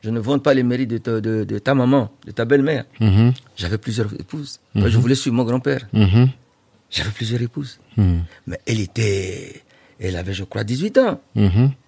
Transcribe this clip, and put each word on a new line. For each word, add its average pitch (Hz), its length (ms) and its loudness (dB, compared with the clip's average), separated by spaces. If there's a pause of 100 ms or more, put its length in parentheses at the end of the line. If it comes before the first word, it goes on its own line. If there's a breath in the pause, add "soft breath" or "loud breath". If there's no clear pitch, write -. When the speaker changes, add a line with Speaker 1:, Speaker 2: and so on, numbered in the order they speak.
Speaker 1:
je 107 60 -6
ne 117 100 -2
vante 135 240 -2
pas 147 100 4
les 131 100 2
mérites 123 260 0
de 117 80 -4
ta, 113 240 -4
de, 110 220 -2
de 104 160 -6
ta 131 160 -2
maman, 127 340 2 (160)
de - 60 -18
ta 113 120 -4
belle-mère. 135 420 0 (140)
Speaker 2:
Mhm. 113 340 4 (220)
Speaker 1:
J'avais 95 220 -6
plusieurs 107 420 -4
épouses. 147 400 -12 (140)
Quand 110 80 0
Speaker 2:
Mhm. 98 80 4
Speaker 1:
je 113 80 4
voulais 123 180 4
suivre 131 200 -2
mon 127 80 2
grand-père, 127 500 -2
Speaker 2:
Mhm. 110 360 6 (600)
Speaker 1:
j'avais - 220 -6
plusieurs 117 300 -6
épouses. 127 380 -10 (180)
Speaker 2:
Mhm. 87 260 2 (240 loud breath)
Speaker 1:
Mais 87 180 -10
elle 113 160 -2
était, 95 800 -6 (380 soft breath)
elle 95 160 -6
avait, 92 180 -6
je 95 100 -8
crois, 104 200 -6
dix-huit 139 340 -2
ans. 254 240 2 (140)
Speaker 2:
Mhm. 107 360 4 (160)